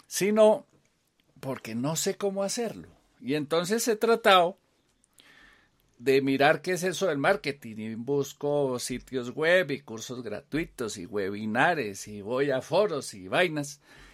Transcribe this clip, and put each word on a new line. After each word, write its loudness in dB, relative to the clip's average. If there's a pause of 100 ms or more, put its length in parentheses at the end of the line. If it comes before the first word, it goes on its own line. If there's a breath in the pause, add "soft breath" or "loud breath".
sino 4 (720)
porque -8
no -2
sé -2
cómo -2
hacerlo. -6 (320)
Y -4
entonces 0
he 2
tratado 6 (1400 soft breath)
de 4
mirar 4
qué -4
es -2
eso -2
del 0
marketing -2
y -8
busco -2
sitios -8
web 2
y -6
cursos -12
gratuitos -6
y -10
webinares -2
y -14
voy -2
a 0
foros -2
y -14
vainas. -2 (340 loud breath)